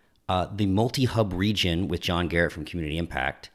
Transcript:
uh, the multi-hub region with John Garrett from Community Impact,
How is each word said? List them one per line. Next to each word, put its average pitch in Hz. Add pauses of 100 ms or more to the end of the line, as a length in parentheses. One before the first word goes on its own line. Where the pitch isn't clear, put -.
(280)
uh, 92
the 104
multi-hub 110
region 92
with 80
John 87
Garrett 85
from 78
Community 78
Impact, 71